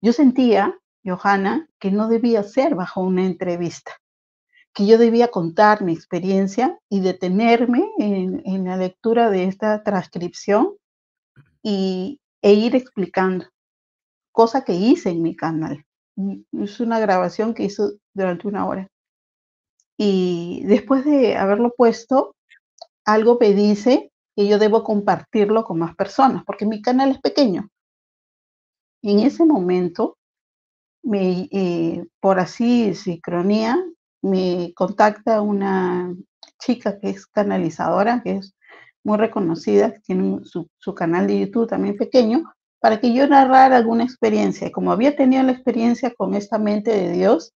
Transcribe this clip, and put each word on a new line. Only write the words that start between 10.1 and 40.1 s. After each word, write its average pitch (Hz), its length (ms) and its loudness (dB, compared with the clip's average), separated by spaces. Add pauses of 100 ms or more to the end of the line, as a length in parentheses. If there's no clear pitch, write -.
y, 190 560 -4 (220)
e 202 120 6
ir 226 220 2
explicando, 190 680 -2 (880)
cosa 226 320 2
que 208 100 -4
hice 208 380 2
en 170 120 -4
mi 160 120 -4
canal. 156 500 -6 (300)
Mm, 196 480 -8
es 202 160 -10
una 226 200 -2
grabación 202 540 -2
que 226 120 -6
hice 202 180 -4 (300)
durante 185 340 -4
una 190 200 -4
hora. 190 200 -6 (1080)
Y 185 680 -2
después 233 400 2
de 277 320 2
haberlo 214 400 0
puesto, 254 580 0 (680)
algo 220 340 4
me 214 140 4
dice 208 580 2 (240)
que 202 120 2
yo 208 120 4
debo 214 240 2
compartirlo 208 840 0
con 165 140 -6
más 165 160 -6
personas, 202 500 0
porque 202 200 -8
mi 214 160 -4
canal 262 300 0
es 262 100 -6
pequeño. - 480 0 (1300)
En 202 160 2
ese 294 260 2
momento, 180 720 0 (880)
me, 185 480 -2
eh, 175 540 -2 (140)
por 190 200 2
así, 233 560 0
sincronía, 190 840 -2 (440)
me 180 540 -2
contacta 214 640 0
una 185 720 -4 (460)
chica 226 400 -6
que 196 120 -8
es 196 160 -12
canalizadora, 190 960 -2
que 185 140 -4
es 196 180 -14 (480)
muy 208 140 -2
reconocida, 208 760 0
que - 80 -20
tiene 185 220 -4